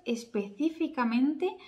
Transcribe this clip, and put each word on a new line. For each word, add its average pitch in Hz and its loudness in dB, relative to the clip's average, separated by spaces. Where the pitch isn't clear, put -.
específicamente 262 0